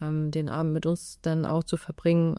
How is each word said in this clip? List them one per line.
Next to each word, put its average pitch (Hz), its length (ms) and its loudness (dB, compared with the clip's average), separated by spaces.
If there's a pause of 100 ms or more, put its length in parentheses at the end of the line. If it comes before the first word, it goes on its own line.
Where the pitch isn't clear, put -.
ähm, 156 280 -2
den 151 200 -2
Abend 156 240 0
mit 156 100 -2
uns - 380 -2
dann 160 240 2
auch 165 180 0
zu - 140 -2
verbringen, 165 600 2